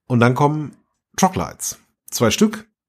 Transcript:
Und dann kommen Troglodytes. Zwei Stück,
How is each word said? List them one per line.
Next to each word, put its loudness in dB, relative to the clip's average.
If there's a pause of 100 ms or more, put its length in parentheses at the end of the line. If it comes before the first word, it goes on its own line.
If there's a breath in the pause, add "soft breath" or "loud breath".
Und 0
dann 4
kommen -2 (420)
Troglodytes. -4 (320)
Zwei 0
Stück, 0 (200)